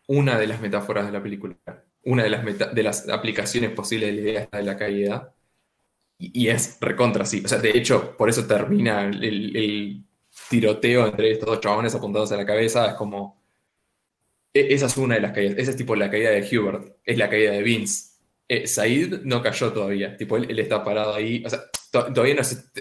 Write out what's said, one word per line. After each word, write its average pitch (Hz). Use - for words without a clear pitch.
una 139
de 107
las 110
metáforas 101
de 101
la 101
película, 101
una 127
de 107
las 107
meta-, 101
de 117
las 104
aplicaciones 110
posibles 107
de 104
la 107
idea 107
de 104
la 98
caída, 101
y, 113
y -
es -
recontra, 113
sí. 98
O -
sea, 117
de 107
hecho, 117
por 110
eso 117
termina 107
el, 101
el, 107
el 104
tiroteo 117
entre 110
estos 107
dos 110
chabones 110
apuntados 107
a 104
la 101
cabeza, 110
es -
como, 101
e-, 139
esa 139
es 120
una 127
de 107
las 101
caídas, 101
esa 131
es -
tipo 117
la 101
caída 107
de 101
Hubert, 101
es 120
la 104
caída 107
de 101
Vince. 107
Eh, 117
Said 143
no 123
cayó 113
todavía, 101
tipo, 107
él, 120
él 110
está 104
parado 107
ahí, 113
o 117
sea, 117
to-, 127
todavía 131
no 135
se 120